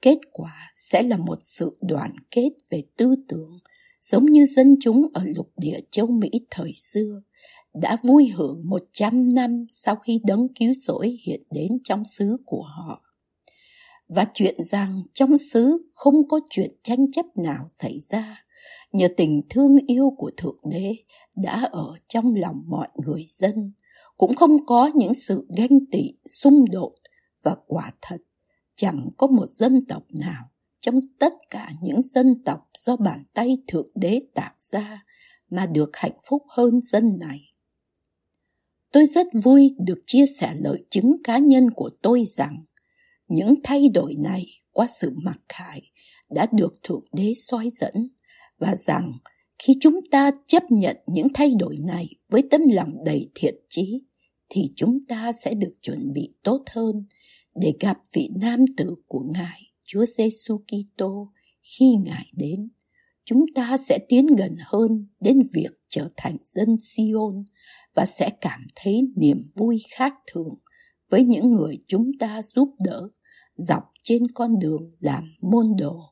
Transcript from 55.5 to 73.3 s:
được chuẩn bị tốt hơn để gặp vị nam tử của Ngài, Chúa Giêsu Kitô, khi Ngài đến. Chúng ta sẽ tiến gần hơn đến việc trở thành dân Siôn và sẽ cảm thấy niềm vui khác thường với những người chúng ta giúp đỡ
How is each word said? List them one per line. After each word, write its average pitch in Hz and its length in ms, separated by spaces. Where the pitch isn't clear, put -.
được 202 280
chuẩn - 300
bị - 300
tốt 262 280
hơn 214 360
để 160 260
gặp 196 180
vị 151 180
nam 240 240
tử 175 180
của 131 160
Ngài, 175 280
Chúa 208 200
Giêsu 220 420
Kitô, 202 760
khi 254 420
Ngài - 280
đến. 165 380
Chúng 254 200
ta 254 240
sẽ 262 100
tiến 262 180
gần 196 340
hơn 214 480
đến 262 220
việc - 180
trở - 280
thành - 240
dân 220 400
Siôn 214 640
và - 120
sẽ - 240
cảm 131 340
thấy 208 280
niềm 147 280
vui 226 340
khác 277 240
thường 165 220
với 226 140
những 240 280
người 160 260
chúng 233 300
ta 220 240
giúp 269 260
đỡ 185 240